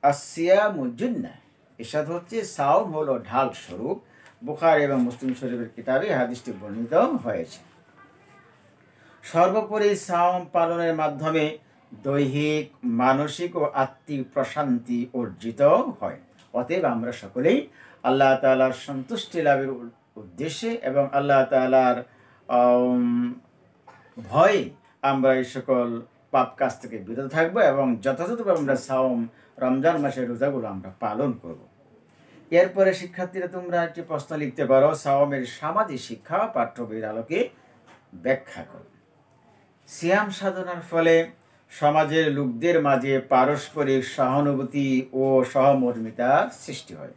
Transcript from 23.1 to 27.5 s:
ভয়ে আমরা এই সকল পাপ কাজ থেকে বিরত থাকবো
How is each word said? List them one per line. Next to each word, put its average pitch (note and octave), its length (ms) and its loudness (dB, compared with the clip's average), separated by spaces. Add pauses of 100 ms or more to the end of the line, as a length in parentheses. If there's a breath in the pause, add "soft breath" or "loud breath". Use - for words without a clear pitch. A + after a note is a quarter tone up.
ভয়ে D#3 400 4 (320 soft breath)
আমরা C3+ 340 2
এই C3 80 -2
সকল B2 580 -2 (300)
পাপ B2+ 260 2
কাজ B2+ 220 -4
থেকে A2+ 180 -14
বিরত A#2 340 -10
থাকবো E3 280 0